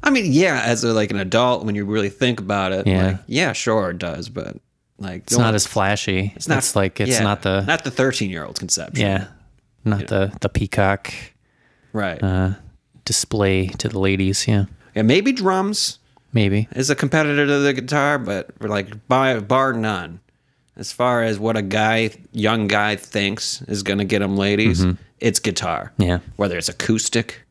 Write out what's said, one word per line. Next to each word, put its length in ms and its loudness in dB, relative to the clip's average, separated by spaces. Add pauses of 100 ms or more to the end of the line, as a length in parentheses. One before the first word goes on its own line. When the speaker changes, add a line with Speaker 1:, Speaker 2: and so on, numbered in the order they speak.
Speaker 1:
I 80 2
mean, 220 2
yeah, 320 4
as 200 2
a, 80 2
like, 200 2
an 60 -2
adult, 460 2
when 120 -2
you 80 -2
really 240 0
think 320 -2
about 320 -2
it, 140 -2
Speaker 2:
Yeah. 200 4
Speaker 1:
like, 200 0
yeah, 260 -2
sure 380 0
it 80 -8
does, 320 -8
but, 260 -10 (420)
like, 260 -12
Speaker 2:
It's 100 -4
Speaker 1:
don't 80 4
Speaker 2:
not 120 4
as 120 0
flashy. 680 -2
Speaker 1:
It's 140 -12
not 100 2
Speaker 2:
It's 160 -2
like, 260 0
it's 120 0
Speaker 1:
yeah, 100 2
Speaker 2:
not 200 0
the 200 2
Speaker 1:
not 220 0
the 60 -4
thirteen-year-old 680 -2
conception. 460 -4
Speaker 2:
Yeah. 220 0 (580)
Not 180 0
Speaker 1:
Yeah. 40 -8
Speaker 2:
the, 340 0
the 80 -2
peacock, 640 0 (800)
Speaker 1:
Right. 300 -4
Speaker 2:
uh, 320 2 (500)
display 640 0
to 200 -6
the 100 -6
ladies, 500 0
yeah. 160 4 (320)
Speaker 1:
Yeah, 60 0
maybe 300 4
drums 680 -2 (340)
Speaker 2:
Maybe. 420 2
Speaker 1:
is 160 -2
a 60 2
competitor 500 2
to 120 2
the 160 2
guitar, 440 0
but, 320 -6 (100)
like, 480 -4
by, 320 2
bar 340 2
none. 460 -4 (560)
As 140 -12
far 320 0
as 160 0
what 180 0
a 60 0
guy, 480 2 (220)
young 340 2
guy 300 2
thinks 720 -4
is 160 -4
gonna 220 0
get 160 2
him 140 0
ladies, 440 2
Speaker 2:
Mm-hmm. 120 4 (280)
Speaker 1:
it's 180 2
guitar. 600 -4
Speaker 2:
Yeah. 200 2 (180)
Speaker 1:
Whether 220 0
it's 100 -4
acoustic 840 -2